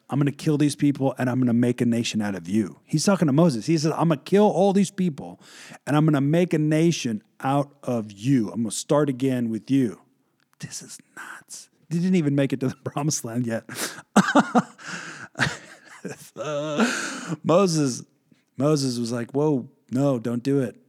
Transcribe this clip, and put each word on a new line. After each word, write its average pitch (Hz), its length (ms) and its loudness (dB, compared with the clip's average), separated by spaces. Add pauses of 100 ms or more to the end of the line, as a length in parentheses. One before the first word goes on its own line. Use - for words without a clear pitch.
(100)
"I'm 131 80 0
gonna 143 140 2
kill 151 260 -2
these 143 160 2
people 135 420 0
and 127 140 -2
I'm 123 80 -2
gonna 123 140 2
make 120 280 2
a 120 60 2
nation 117 340 0
out 104 140 -2
of 85 140 -10
you." 101 380 -2
He's 151 180 -2
talking 190 220 4
to 131 60 2
Moses. 139 340 4
He 165 120 0
says, 147 140 0
"I'm 165 160 0
gonna 156 80 2
kill 202 340 4
all 196 220 2
these 196 180 2
people 160 500 -6 (460)
and 147 100 0
I'm 156 80 4
gonna 147 160 4
make 165 320 2
a 160 60 2
nation 151 640 0 (160)
out 139 320 -2 (140)
of 113 260 -4
you. 107 400 0
I'm 107 120 -4
gonna 104 100 -4
start 147 360 0
again 123 400 -2
with 110 220 -6
you." 127 300 0 (580)
This - 240 -14
is - 160 -18 (180)
nuts. - 540 -18 (180)
They 165 100 -2
didn't 185 180 2
even 143 180 2
make 139 180 2
it - 80 -4
to 131 80 -2
the - 80 -4
<laughs> - 80 -20
promised 143 400 -4
land 120 220 -4
yet. 113 180 -4 (520)
<laughs> - 580 2 (2750)
Moses, 156 640 2 (520)
Moses 135 420 0
was 117 140 -4
like, 120 200 -6
"Whoa, 139 360 0 (220)
no, 139 280 2
don't 117 240 -4
do 139 180 2
it. 113 160 -6 (120)